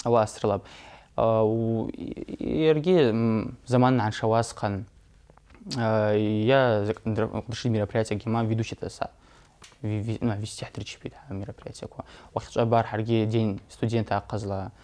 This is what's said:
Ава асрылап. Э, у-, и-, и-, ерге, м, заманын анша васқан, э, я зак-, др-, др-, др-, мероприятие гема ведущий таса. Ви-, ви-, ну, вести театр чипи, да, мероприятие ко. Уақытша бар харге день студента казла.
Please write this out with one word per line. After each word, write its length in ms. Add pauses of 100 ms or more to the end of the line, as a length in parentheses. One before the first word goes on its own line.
Ава 200
асрылап. 420 (500)
Э, 280
у-, 500
и-, 100
и-, 640
ерге, 440
м, 540
заманын 360
анша 260
васқан, 560 (920)
э, 680
я 400
зак-, 220
др-, 240
др-, 180
др-, 220
мероприятие 500
гема 240
ведущий 320
таса. 360 (720)
Ви-, 200
ви-, 180
ну, 160
вести 240
театр 240
чипи, 260
да, 240
мероприятие 540
ко. 160 (300)
Уақытша 320
бар 200
харге 400
день 440
студента 580
казла. 460 (100)